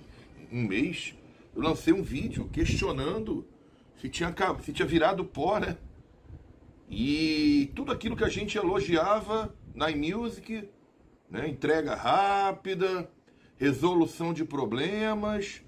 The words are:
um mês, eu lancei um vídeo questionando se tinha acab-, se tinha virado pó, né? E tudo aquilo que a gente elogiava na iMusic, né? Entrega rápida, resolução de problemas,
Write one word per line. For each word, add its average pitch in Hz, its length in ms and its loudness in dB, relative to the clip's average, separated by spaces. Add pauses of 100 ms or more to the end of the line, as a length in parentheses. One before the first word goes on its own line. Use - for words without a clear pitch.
(500)
um 120 120 -2
mês, 117 520 -2 (400)
eu 110 60 -6
lancei 156 320 2
um 190 100 2
vídeo 123 480 -4
questionando 165 960 -2 (540)
se - 80 -8
tinha 170 220 -2
acab-, 170 320 -2
se 147 100 -8
tinha 160 160 0
virado 170 380 4
pó, 180 320 0
né? 185 180 -2 (1120)
E 143 840 2
tudo 277 180 -4
aquilo - 240 -4
que 220 80 0
a 190 60 2
gente 202 260 -4
elogiava 196 960 2 (200)
na 151 160 0
iMusic, 202 760 -4 (640)
né? 127 160 -6
Entrega 147 480 2
rápida, 190 1160 2 (480)
resolução 165 720 2
de 160 100 -2
problemas, 202 1300 -2